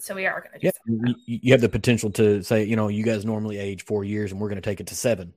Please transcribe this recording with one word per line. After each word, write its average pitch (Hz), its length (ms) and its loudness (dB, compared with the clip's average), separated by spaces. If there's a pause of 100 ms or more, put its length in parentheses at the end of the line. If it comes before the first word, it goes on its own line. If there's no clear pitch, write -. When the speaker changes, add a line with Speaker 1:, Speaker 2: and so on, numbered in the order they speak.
Speaker 1:
So - 140 -10
we 190 120 -4
are 175 140 -2
gonna - 200 -18
do - 60 0
Speaker 2:
Yeah. 185 40 4 (160)
Speaker 1:
something. 117 280 0 (120)
Speaker 2:
You, 117 160 -6
you 123 100 6
have 127 100 8
the 113 60 6
potential 110 440 0
to 104 300 4
say, 107 200 2
you 107 140 0
know, 107 120 2
"You 104 140 -2
guys 110 220 0
normally 107 340 -4
age 98 260 -8
four 104 200 -2
years 104 280 -4
and 98 80 -8
we're 104 100 -4
gonna 98 100 -6
take 101 200 -4
it 90 80 -12
to - 60 -12
seven 92 420 -2